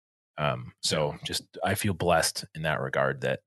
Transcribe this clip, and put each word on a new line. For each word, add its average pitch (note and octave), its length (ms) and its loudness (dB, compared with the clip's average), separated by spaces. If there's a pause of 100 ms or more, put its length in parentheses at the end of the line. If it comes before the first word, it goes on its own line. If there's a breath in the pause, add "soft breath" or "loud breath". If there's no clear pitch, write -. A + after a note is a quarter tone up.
(380)
Um, B1+ 440 -2
so D#2 340 0 (100)
just, - 180 -4 (200)
I G2 120 2
feel G#2 180 0
blessed E2 500 2 (100)
in D#2 100 -8
that D2+ 180 0
regard C2+ 400 0
that, B1+ 260 -2